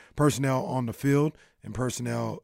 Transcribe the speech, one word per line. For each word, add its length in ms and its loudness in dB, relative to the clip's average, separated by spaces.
personnel 500 2
on 180 -2
the 80 -4
field 400 2
and 80 -10
personnel 720 -4